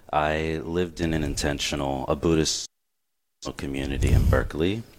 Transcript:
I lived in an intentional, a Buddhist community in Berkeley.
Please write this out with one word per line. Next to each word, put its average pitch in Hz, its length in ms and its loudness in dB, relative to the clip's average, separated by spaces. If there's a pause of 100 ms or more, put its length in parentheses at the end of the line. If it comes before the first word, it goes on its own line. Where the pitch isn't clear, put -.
(120)
I 78 520 0
lived 85 360 -4
in 82 140 0
an 78 100 0
intentional, 69 840 -2
a 78 80 0
Buddhist 78 520 0 (880)
community 69 560 -2
in - 140 6
Berkeley. 101 560 2 (160)